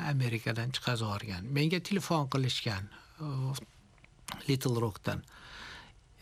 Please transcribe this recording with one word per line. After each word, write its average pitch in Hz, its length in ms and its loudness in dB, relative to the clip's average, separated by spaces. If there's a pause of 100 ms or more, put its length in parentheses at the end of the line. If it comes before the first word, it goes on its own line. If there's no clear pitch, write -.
(100)
Amerikadan 120 600 2
chiqazib 117 360 0
yuborgan. 101 380 -2
Menga 151 360 2
telefon 175 480 2
qilishgan, 123 560 0 (360)
e, 156 60 -4 (1200)
Little 127 320 4
Rockdan. 104 420 0 (1000)